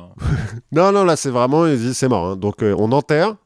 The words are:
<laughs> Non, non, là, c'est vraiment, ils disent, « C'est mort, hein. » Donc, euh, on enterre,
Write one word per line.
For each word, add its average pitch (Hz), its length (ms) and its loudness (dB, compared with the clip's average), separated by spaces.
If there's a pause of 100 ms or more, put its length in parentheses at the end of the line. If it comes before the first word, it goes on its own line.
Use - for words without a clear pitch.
(200)
<laughs> 113 540 -6
Non, 180 180 4
non, 196 140 4
là, 165 100 4
c'est - 140 -6
vraiment, 127 380 2
ils 143 100 0
disent, « 120 200 -2
C'est 131 120 0
mort, 95 160 0
hein. » 95 120 -4
Donc, 104 260 -4
euh, 101 140 2
on 107 140 0
enterre, 156 440 0 (100)